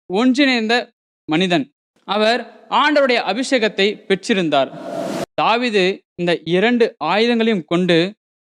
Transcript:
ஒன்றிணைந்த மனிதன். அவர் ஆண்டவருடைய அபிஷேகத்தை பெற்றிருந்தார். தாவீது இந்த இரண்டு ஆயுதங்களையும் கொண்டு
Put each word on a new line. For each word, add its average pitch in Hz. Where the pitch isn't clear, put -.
ஒன்றிணைந்த 240
மனிதன். 170
அவர் 214
ஆண்டவருடைய 269
அபிஷேகத்தை 208
பெற்றிருந்தார். 175
தாவீது 202
இந்த 175
இரண்டு 220
ஆயுதங்களையும் 226
கொண்டு 175